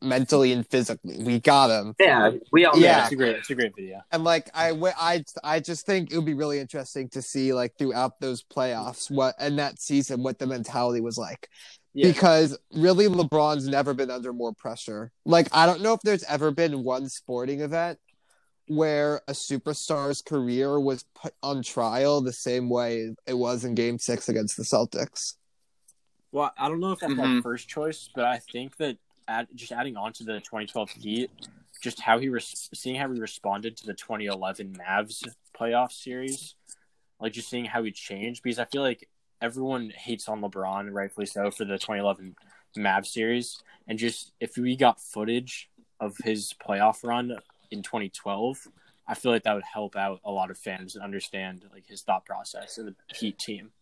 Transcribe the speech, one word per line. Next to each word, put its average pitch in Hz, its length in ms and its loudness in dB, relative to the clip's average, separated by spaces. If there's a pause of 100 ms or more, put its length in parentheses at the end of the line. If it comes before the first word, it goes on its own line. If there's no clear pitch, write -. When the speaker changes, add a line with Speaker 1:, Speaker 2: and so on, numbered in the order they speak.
Speaker 1:
mentally 131 500 4
and 120 160 0
physically. 110 560 -2
We 120 160 2
got 139 300 8
'em." 107 280 0
Speaker 2:
Yeah, 123 340 8 (200)
we 170 140 10
all 151 80 8
know 165 80 10
Speaker 1:
Yeah. 170 160 10
Speaker 2:
that. 123 60 4
Speaker 3:
It's 117 80 0
a 139 40 -2
great, 120 200 2
it's - 140 -10
a 135 40 -2
great 117 200 -2
video. 95 280 -14 (100)
Speaker 1:
And, 160 120 0
like, 165 280 2
I, 165 200 2
w-, 165 220 0
I, 165 300 0 (180)
I 156 180 0
just 160 260 -8
think 185 260 0
it 160 40 -2
would 160 100 0
be 151 80 0
really 143 240 -2
interesting 135 520 -8
to 135 120 -8
see, 131 320 0
like, 123 240 -2
throughout 127 420 0
those 127 220 -4
playoffs, 123 680 -4
what, 131 280 2
and 143 200 0
that 143 220 -2
season, 135 420 0
what 131 160 -2
the 127 80 -4
mentality 120 540 0
was 117 160 -4
like. 110 320 -10 (460)
Speaker 3:
Yeah. 170 140 8
Speaker 1:
Because, 160 500 6 (140)
really, 180 360 6
LeBron's 151 580 2
never 139 280 2
been 127 160 -2
under 123 240 -6
more 117 180 -4
pressure. 110 600 -10 (120)
Like, 165 280 8
I 160 120 8
don't 175 160 6
know 220 140 4
if 214 80 -4
there's 202 220 2
ever 147 260 0
been 143 340 0
one 131 240 -2
sporting 131 540 -6
event 165 360 -2 (680)
where 147 600 2
a 139 60 -6
superstar's 143 880 -2
career 135 580 0
was 135 260 0 (100)
put - 280 -12
on 135 200 -4
trial 131 580 2
the 127 140 -2
same 123 340 -2
way 117 460 -2 (120)
it 127 80 -4
was 123 300 -2
in 120 100 -4
Game 120 240 0
Six - 300 -4
against 110 300 -2
the - 40 -6
Celtics. - 760 -2 (960)
Speaker 3:
Well, 143 240 -2
I 139 120 -2
don't 165 100 -2
know 190 140 -2
if 180 80 -4
that's 143 160 -2
my 127 80 0
Speaker 4:
Mm-hmm. 127 160 4
Speaker 3:
first 120 280 -8
choice, 156 460 -6
but 123 100 0
I 123 140 2
think 127 380 -12
that 139 200 -4 (300)
add-, 117 300 -4
just 117 160 -14
adding 123 240 -6
on 107 160 -6
to - 120 -16
the 110 160 -6
twenty 107 260 -10
twelve 107 240 -6
Heat, 113 380 -6 (540)
just - 180 -8
how 117 200 4
he 135 80 -4
res-, - 440 -8
seeing 127 220 -8
how 135 180 -6
he 120 60 -6
responded 107 600 -8
to - 80 -18
the 101 80 -10
twenty 107 320 -8
eleven 95 460 -6
Mavs 104 540 -6 (320)
playoff 120 320 0
series, 131 640 -12 (640)
like, 110 140 -6
just 117 160 -12
seeing 123 160 -8
how 113 180 -4
he 107 80 -4
changed, 104 540 -12
because 120 160 -4
I 113 60 -2
feel 139 160 -4
like 127 260 -2 (340)
everyone 123 480 -4
hates - 380 -8
on 107 120 -6
LeBron, 98 520 -6
rightfully 101 340 -6
so, 101 240 -2
for 110 140 -8
the 98 140 -6
twenty 104 220 -6
eleven 95 360 -2 (400)
Mavs 98 300 0
series, 117 540 -4 (280)
and 110 100 -6
just 117 400 -4
if - 180 -8
we 127 200 0
got 127 240 4
footage 120 680 -6 (300)
of 104 240 -8
his 107 320 -4 (100)
playoff 107 380 2
run 120 340 -4 (360)
in 104 100 -10
twenty 104 260 -6
twelve, 117 600 -6 (400)
I 113 80 -4
feel 123 160 0
like 110 100 2
that 107 120 0
would 98 100 -6
help 104 320 -10
out 98 280 -4
a 104 60 -8
lot 95 220 -4
of - 60 -16
fans 92 360 -12
and 98 80 -14
understand, 95 720 -10
like, 95 160 -20
his 101 140 -18
thought 92 220 -2
process - 540 -12
and 107 80 -12
the - 300 -18
Heat 104 240 -6
team. 104 420 -12